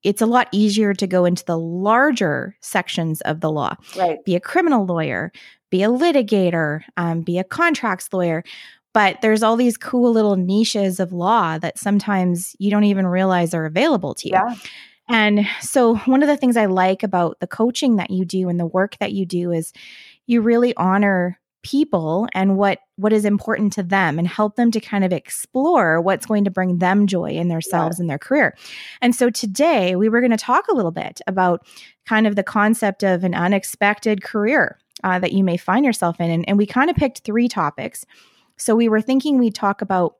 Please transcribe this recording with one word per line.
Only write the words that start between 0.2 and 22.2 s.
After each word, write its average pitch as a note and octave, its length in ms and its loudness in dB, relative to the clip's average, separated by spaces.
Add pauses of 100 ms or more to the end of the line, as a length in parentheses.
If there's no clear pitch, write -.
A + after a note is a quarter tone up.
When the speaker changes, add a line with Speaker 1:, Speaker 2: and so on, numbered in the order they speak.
Speaker 1:
a A3+ 60 2
lot A#3+ 260 2
easier G#3 400 2
to F#3+ 140 -2
go F3+ 180 2
into F3 220 0
the E3+ 100 -2
larger F#3+ 1040 0
sections E3 640 -4
of D#3 180 -4
the D#3+ 100 -2
law. D3+ 240 -4 (220)
Speaker 2:
Right. F3 260 -2
Speaker 1:
Be F3 140 0
a F3+ 40 0
criminal D4+ 440 0
lawyer, D#3 480 -4 (380)
be F#3 120 0
a G#3 60 2
litigator, G3+ 920 0 (160)
um, E3 240 -2
be F3 160 -2
a F#3+ 60 -4
contracts B3 680 -2
lawyer. E3+ 320 -2 (480)
But G3+ 300 2
there's A3 200 2
all A3+ 140 2
these A#3+ 220 2
cool A#3+ 340 2
little G#3+ 240 4
niches F#3+ 640 0
of F3+ 140 -4
law F3 460 0
that - 180 -8
sometimes F#3+ 800 0
you G3+ 120 0
don't G#3 140 2
even G3 220 2
realize F3+ 480 0
are D#3+ 100 -2
available F3+ 520 0
to - 120 -10
you. - 60 -2
Speaker 2:
Yeah. A3 200 0 (540)
Speaker 1:
And G#3 380 2 (160)
so A#3+ 340 2
one C4 260 2
of D4 60 2
the C#4+ 80 2
things B3 220 2
I G#3+ 80 2
like F#3 360 2
about F#3 380 -2
the F3 60 -6
coaching A#3+ 500 0
that F#3 140 -2
you F#3 160 -2
do F#3 240 -2
and F3 100 -2
the E3+ 60 -2
work F#3 320 -2
that G3+ 140 -4
you G3 120 -2
do F3 280 -4
is E3 200 -4 (540)
you A#3 160 2
really A#3 340 2
honor F#3 640 2 (260)
people G3 680 0